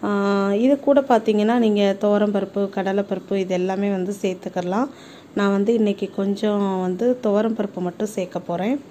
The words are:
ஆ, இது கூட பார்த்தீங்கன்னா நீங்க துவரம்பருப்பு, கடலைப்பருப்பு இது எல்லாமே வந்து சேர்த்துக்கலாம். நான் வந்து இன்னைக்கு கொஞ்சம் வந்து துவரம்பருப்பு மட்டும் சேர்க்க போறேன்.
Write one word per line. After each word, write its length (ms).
ஆ, 500
இது 280
கூட 200
பார்த்தீங்கன்னா 580
நீங்க 420
துவரம்பருப்பு, 760
கடலைப்பருப்பு 580
இது 200
எல்லாமே 360
வந்து 320
சேர்த்துக்கலாம். 680
நான் 160
வந்து 240
இன்னைக்கு 420
கொஞ்சம் 640
வந்து 420
துவரம்பருப்பு 580
மட்டும் 260
சேர்க்க 340
போறேன். 400